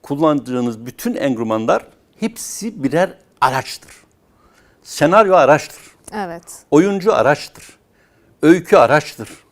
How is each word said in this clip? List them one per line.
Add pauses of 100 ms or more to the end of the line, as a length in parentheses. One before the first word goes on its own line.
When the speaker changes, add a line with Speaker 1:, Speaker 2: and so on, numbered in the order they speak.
Speaker 1:
kullandığınız
bütün
enstrümanlar (340)
hepsi
birer (240)
araçtır. (920)
Senaryo
araçtır. (320)
Speaker 2:
Evet. (280)
Speaker 1:
Oyuncu
araçtır. (800)
Öykü
araçtır. (220)